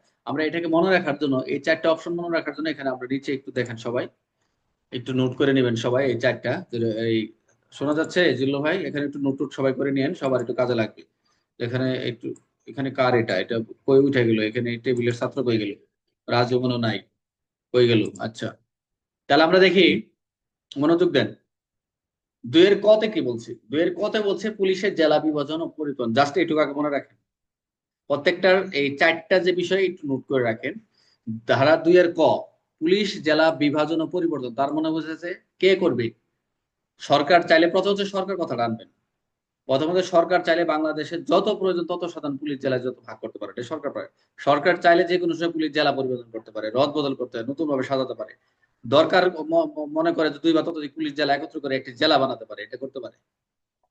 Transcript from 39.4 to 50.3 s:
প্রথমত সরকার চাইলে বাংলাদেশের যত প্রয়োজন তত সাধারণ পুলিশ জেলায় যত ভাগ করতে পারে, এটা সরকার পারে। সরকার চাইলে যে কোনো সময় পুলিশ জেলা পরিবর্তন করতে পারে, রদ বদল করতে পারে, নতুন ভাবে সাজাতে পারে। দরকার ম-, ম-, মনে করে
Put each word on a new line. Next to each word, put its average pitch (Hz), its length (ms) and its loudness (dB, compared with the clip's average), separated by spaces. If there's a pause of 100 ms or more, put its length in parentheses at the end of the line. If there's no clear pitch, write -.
প্রথমত 156 300 0
সরকার 175 440 2
চাইলে 170 240 0
বাংলাদেশের 156 600 -4
যত 196 300 2
প্রয়োজন 180 320 -2
তত 175 180 -6
সাধারণ 151 320 -8
পুলিশ 143 220 -8
জেলায় 131 220 -2
যত 127 160 -6 (100)
ভাগ 110 120 -16
করতে - 200 -12
পারে, 98 140 -12
এটা 123 100 -8
সরকার 147 280 -8
পারে। - 180 -10 (280)
সরকার 147 400 2
চাইলে 175 280 4
যে 175 140 0
কোনো 170 160 -2
সময় 170 180 -4
পুলিশ 156 200 -4
জেলা 143 200 2
পরিবর্তন 127 380 -4
করতে 113 200 -14
পারে, 107 200 -8
রদ 131 180 2
বদল 143 260 -4
করতে 123 240 -8
পারে, 117 100 -6
নতুন 151 200 -4
ভাবে 135 140 -2
সাজাতে 131 320 -4
পারে। - 180 -12 (540)
দরকার 160 440 4
ম-, 160 360 0 (100)
ম-, 151 140 -6
মনে 165 220 0
করে 156 180 0